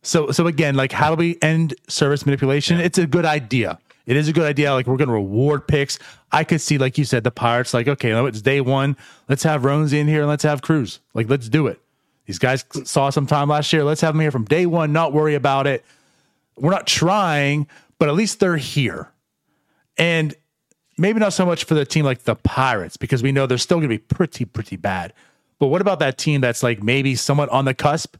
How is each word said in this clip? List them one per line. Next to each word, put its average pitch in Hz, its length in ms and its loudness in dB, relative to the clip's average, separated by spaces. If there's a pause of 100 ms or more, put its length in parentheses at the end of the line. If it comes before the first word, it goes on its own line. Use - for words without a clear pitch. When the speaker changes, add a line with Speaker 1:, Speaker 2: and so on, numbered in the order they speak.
Speaker 1:
So, 156 280 0
so 165 160 2
again, 147 300 0
like, 135 160 0
how 151 220 2
do 160 40 -4
we 170 240 0
end 160 320 2 (140)
service 143 360 0
manipulation? 139 540 0
Speaker 2:
Yeah. 175 60 -2
Speaker 1:
It's 180 140 0
a 175 80 2
good 160 180 0
idea. 131 540 -2 (280)
It - 100 2
is 151 120 0
a 160 40 -2
good 165 120 2
idea. 147 300 0
Like, 127 120 0
we're 131 100 0
gonna 131 160 0
reward 113 540 0
picks. 143 320 0 (320)
I 156 140 2
could 160 160 0
see, 147 180 0
like 131 180 0
you 151 80 2
said, 120 200 0
the 120 60 2
Pirates, 120 440 -2
like, 117 140 0
"Okay, 127 200 -2
you 110 60 2
know, 120 120 2
it's 110 160 -6
day 135 180 0
one. 135 360 0 (320)
Let's 139 140 0
have 151 200 0
Roansy 147 360 2
in 147 80 0
here 151 140 2
and 147 80 0
let's 147 160 -2
have 147 180 0
Cruz. 147 380 -4 (140)
Like, 110 140 -2
let's 123 200 -2
do 147 180 2
it. 101 140 -6 (460)
These - 120 -10
guys 131 260 0 (200)
saw 139 260 0
some 139 160 0
time 143 220 2
last 147 240 0
year. 156 120 2
Let's 151 160 0
have 160 140 0
them 156 60 2
here 151 100 2
from 113 140 -2
day 175 220 2
one, 165 260 0
not 156 200 2
worry 151 220 2
about 135 320 2
it." 135 180 -2 (720)
We're 139 140 0
not 190 160 -2
trying, 151 800 0 (320)
but 151 120 2
at 147 40 0
least 202 260 -2
they're 175 180 2
here. 120 520 -4 (840)
And 165 380 0 (640)
maybe 208 200 0
not 208 140 0
so 185 140 0
much 175 180 -2
for 160 100 0
the 147 120 0
team 156 180 0
like 131 200 -2
the 113 120 -2
Pirates, 117 640 -2
because 123 240 -2
we 135 100 0
know 135 140 2
they're 127 100 0
still 170 220 0
gonna 156 100 0
be 110 100 -2
pretty, - 460 -4
pretty 101 320 -12
bad. 90 380 -6 (440)
But 143 100 2
what 170 120 2
about 190 200 0
that 135 180 0
team 143 240 0
that's, 120 200 0
like, 117 200 0
maybe 131 320 0
somewhat 143 340 0
on 135 160 2
the 131 100 0
cusp? - 460 -6